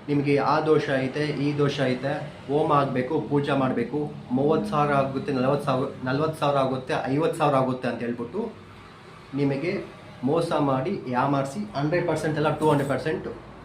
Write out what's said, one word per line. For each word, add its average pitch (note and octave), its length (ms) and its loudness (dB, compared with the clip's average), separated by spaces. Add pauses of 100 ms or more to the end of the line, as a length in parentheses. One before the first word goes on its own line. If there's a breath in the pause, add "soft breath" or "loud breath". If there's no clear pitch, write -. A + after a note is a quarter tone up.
ನಿಮಗೆ C#3+ 280 2
ಆ C3+ 240 2
ದೋಷ D#3 360 4
ಐತೆ, C3+ 320 -2
ಈ C#3+ 300 -2
ದೋಷ C#3+ 220 2
ಐತೆ, B2+ 320 0 (360)
ಹೋಮ D3+ 240 2
ಆಗಬೇಕು, C3 480 2
ಪೂಜೆ C#3+ 320 0
ಮಾಡಬೇಕು, C3+ 600 0 (180)
ಮೂವತ್ತು D3 400 2
ಸಾವಿರ D3 240 2
ಆಗುತ್ತೆ, C3+ 380 0
ನಲವತ್ತು C3+ 340 2
ಸಾವಿರ, C3 220 0 (160)
ನಲವತ್ತು D3 360 0
ಸಾವಿರ C#3+ 180 2
ಆಗುತ್ತೆ, C3 360 0 (120)
ಐವತ್ತು D3+ 320 0
ಸಾವಿರ C#3+ 180 4
ಆಗುತ್ತೆ B2+ 320 0
ಅಂತ A2+ 120 -4
ಹೇಳ್ಬಿಟ್ಟು A#2+ 520 -4 (840)
ನಿಮಗೆ C#3+ 500 -2 (400)
ಮೋಸ E3 280 2
ಮಾಡಿ, D3 560 0
ಯಾಮಾರಿಸಿ, C#3 680 0
ಹಂಡ್ರೆಡ್ E3+ 300 0
ಪರ್ಸೆಂಟ್ D#3 280 0
ಅಲ್ಲ, D3+ 200 2
ಟೂ D#3 120 2
ಹಂಡ್ರೆಡ್ C#3 220 4
ಪರ್ಸೆಂಟ್ D#3 380 -2 (360)